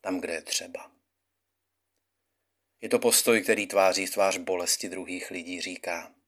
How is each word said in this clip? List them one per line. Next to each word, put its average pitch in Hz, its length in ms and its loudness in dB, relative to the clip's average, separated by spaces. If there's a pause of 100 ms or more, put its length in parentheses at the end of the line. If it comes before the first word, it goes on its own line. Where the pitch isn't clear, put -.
Tam, 92 200 -4
kde 82 120 -8
je 80 100 -6
třeba. - 500 -6 (1900)
Je 113 80 -10
to 120 100 2
postoj, 117 440 4
který 104 240 2
tváří 95 400 4
v - 40 -6
tvář 98 260 2
bolesti 87 520 -2
druhých 92 420 -8
lidí 87 300 -10
říká 87 540 -8 (140)